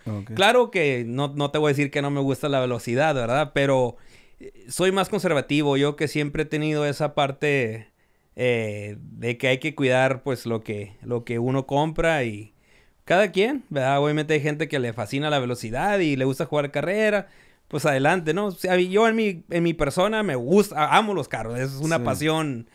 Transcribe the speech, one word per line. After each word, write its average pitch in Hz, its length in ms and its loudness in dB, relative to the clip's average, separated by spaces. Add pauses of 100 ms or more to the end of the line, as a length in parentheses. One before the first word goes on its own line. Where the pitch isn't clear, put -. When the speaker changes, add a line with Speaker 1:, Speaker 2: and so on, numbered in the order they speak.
Speaker 1:
Ok. 104 280 -8
Speaker 2:
Claro 226 360 4
que 143 360 0
no, 131 220 -2
no 143 220 -2
te 156 80 -2
voy 151 120 2
a 139 40 2
decir 139 160 0
que 143 120 -2
no 143 80 -2
me 143 100 -2
gusta 139 280 -2
la 139 120 0
velocidad, 127 540 0
¿verdad? 131 400 0
Pero, 135 420 2 (440)
eh, - 120 -18 (160)
soy 185 240 0
más 190 180 0
conservativo, 147 680 0
yo 143 200 2
que 151 120 -2
siempre 147 360 -2
he - 20 -10
tenido 151 400 -2
esa 147 280 -4
parte, 135 760 -2 (480)
eh, 107 640 -2
de 113 360 -6
que 131 120 0
hay 131 100 2
que 156 160 -6
cuidar, 131 480 2
pues, 127 240 -6
lo 113 160 -2
que, 104 400 -10
lo 117 220 -4
que 117 140 -4
uno 131 280 0
compra 156 580 0
y 107 300 -8 (500)
cada 185 280 2
quien, 226 380 0
¿verdad? 139 320 2
Obviamente 151 320 0
hay 151 60 2
gente 151 280 -2
que 147 100 -2
le 120 140 -2
fascina 135 380 -4
la 143 100 2
velocidad 123 580 -2
y 156 180 2
le 131 80 0
gusta 135 220 0
jugar 143 240 -2
carrera, 196 560 0 (400)
pues 147 180 -4
adelante, 151 480 2
¿no? 208 140 -2
O 202 60 -4
sea, 180 260 0
yo 185 300 4
en 226 80 2
mi, 202 340 0
en 175 140 0
mi 170 100 2
persona 180 480 0
me 165 140 -2
gusta, 151 400 4
a-, 151 200 4
amo 208 180 4
los 151 140 -2
carros, 117 300 -6
es 135 160 -4
una 156 240 0
Speaker 1:
Sí. 120 60 -4
Speaker 2:
pasión, 151 720 -2